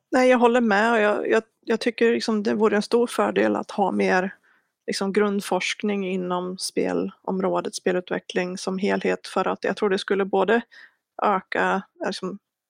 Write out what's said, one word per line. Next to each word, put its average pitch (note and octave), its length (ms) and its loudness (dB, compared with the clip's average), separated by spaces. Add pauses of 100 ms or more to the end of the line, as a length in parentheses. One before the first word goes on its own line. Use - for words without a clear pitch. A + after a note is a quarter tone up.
(120)
Nej, B3+ 160 4
jag B3+ 100 6
håller A#3 220 4
med. A3 320 2
Och A3+ 80 2
jag, G#3 300 0
jag, A3 120 4 (220)
jag A3+ 160 0
tycker A#3 320 2
liksom A3 300 0
det A#3 120 0
vore G#3 220 2
en G#3 60 2
stor A#3+ 240 2
fördel G#3 500 2
att - 140 -6
ha F#3+ 200 0
mer F#3+ 440 2 (520)
liksom G3 260 -4
grundforskning G3+ 960 -2
inom F3+ 500 -6
spelområdet, F3+ 1160 -4
spelutveckling F3+ 840 -4
som F#3+ 200 -6
helhet, G3 480 -2
för F#3+ 220 -2
att G#3 160 -4
jag G3 120 -2
tror G#3 140 -2
det F#3+ 80 0
skulle G3 260 -2
både G3 380 2 (600)
öka, F#3+ 600 0 (240)
liksom, F#3+ 320 -8 (320)